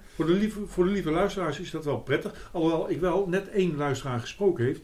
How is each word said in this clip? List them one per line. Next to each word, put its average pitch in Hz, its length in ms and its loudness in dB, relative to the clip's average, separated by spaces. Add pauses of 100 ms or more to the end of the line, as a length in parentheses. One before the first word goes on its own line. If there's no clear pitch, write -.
(160)
Voor 156 100 -2
de 165 60 4
lieve, 208 340 2
voor 180 200 2
de 190 60 2
lieve 170 200 0
luisteraars 185 480 0
is 180 120 -10
dat 151 140 -6
wel 135 140 0
prettig. - 540 -4
Alhoewel 165 360 2
ik 147 100 -2
wel 180 280 2
net 196 220 0
één 180 260 2
luisteraar 139 440 -2
gesproken 175 460 0
heeft - 180 0